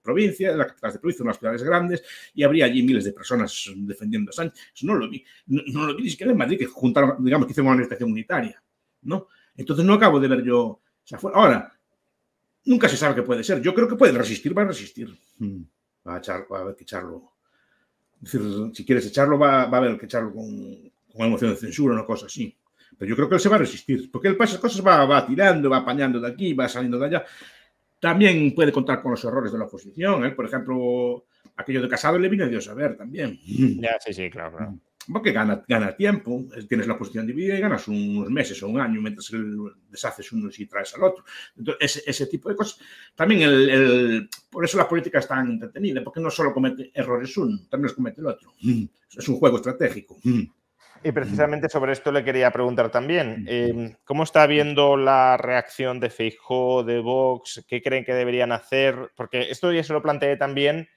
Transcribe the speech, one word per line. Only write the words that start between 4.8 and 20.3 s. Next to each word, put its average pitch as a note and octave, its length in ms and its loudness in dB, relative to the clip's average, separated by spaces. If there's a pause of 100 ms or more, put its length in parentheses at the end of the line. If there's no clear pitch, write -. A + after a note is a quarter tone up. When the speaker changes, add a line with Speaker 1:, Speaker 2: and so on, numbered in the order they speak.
Speaker 1:
no G3+ 80 2
lo A#2 140 -2
vi, C3+ 140 -12 (240)
no, C#3 200 0
no D3 200 -4
lo C#3+ 80 -4
vi A#3+ 80 -6
ni G#3 60 -4
siquiera G3+ 220 -2
en A3 60 4
Madrid, F#3+ 200 0
que B2 80 -2
juntaron, C3 580 2
digamos, C3 220 4
que - 60 -12
hicieron C3+ 160 2
una C3 80 6
manifestación B2 360 -2
unitaria, A2 520 -6 (380)
¿no? F3+ 260 -6 (300)
Entonces D#3 280 0
no G3 80 8
acabo G3 280 6
de C3+ 80 2
ver B2 140 2
yo A#2+ 360 2 (260)
esa - 140 -16
fuerza. G3+ 200 0
Ahora, B2+ 340 4 (920)
nunca B3 220 4
se C3+ 80 2
sabe C#3+ 200 0
qué A#2+ 80 -2
puede A#2 200 -2
ser. E3 180 -2
Yo F3+ 140 0
creo - 140 2
que - 60 -4
puede E3 220 6
resistir, A2 400 -2
va G#2+ 40 2
a G2+ 60 2
resistir. - 460 -12 (260)
Mm. G2 220 -8 (460)
Va F2 80 -10
a F2+ 40 -8
echar, F#2 320 -8
va F#2+ 80 -8
a - 20 -8
haber F#2+ 140 -10
que - 80 -20
echarlo. F2 500 -12 (920)
Es - 80 -14
decir, G#2+ 420 -4
si - 120 -14
quieres B2 200 2
echarlo, C#3 320 2
va, C3+ 280 4
va B2+ 120 0
a B2+ 40 4
haber A#2 180 0
que A2+ 60 -14
echarlo A2 280 -6